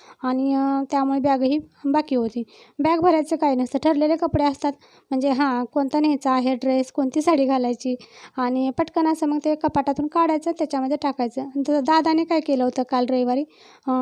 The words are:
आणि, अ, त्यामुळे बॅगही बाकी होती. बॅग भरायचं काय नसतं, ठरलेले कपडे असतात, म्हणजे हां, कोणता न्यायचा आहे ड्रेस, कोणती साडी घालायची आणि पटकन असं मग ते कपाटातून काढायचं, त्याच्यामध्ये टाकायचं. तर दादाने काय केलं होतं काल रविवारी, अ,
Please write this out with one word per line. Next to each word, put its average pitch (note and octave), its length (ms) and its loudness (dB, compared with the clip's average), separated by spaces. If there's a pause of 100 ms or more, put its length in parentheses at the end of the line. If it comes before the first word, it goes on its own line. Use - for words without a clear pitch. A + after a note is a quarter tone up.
(220)
आणि, C4 320 0
अ, C4+ 360 0
त्यामुळे C4+ 300 0
बॅगही C4+ 380 2 (260)
बाकी C#4+ 320 0
होती. A#3 260 -2 (360)
बॅग D#4 200 2
भरायचं D#4+ 380 2
काय D4+ 180 2
नसतं, B3+ 240 -2
ठरलेले D4+ 380 2
कपडे D#4 280 0
असतात, C#4+ 280 -2 (380)
म्हणजे C4+ 200 0
हां, B3+ 340 0
कोणता C#4 360 -2
न्यायचा C#4+ 320 2
आहे C4 220 0
ड्रेस, C4 380 0
कोणती C#4+ 300 -2
साडी D4+ 220 4
घालायची B3+ 500 -2 (420)
आणि B3+ 420 -2
पटकन E4 280 0
असं D#4+ 200 0
मग D4 180 0
ते D4+ 100 0
कपाटातून D4 520 -2
काढायचं, D#4+ 440 0
त्याच्यामध्ये D4 520 -2
टाकायचं. C4+ 460 -4 (200)
तर D4 120 2
दादाने D#4+ 440 2
काय D#4+ 160 0
केलं C4+ 240 0
होतं B3+ 180 0
काल B3 280 -2
रविवारी, B3+ 340 0 (420)
अ, C4 160 0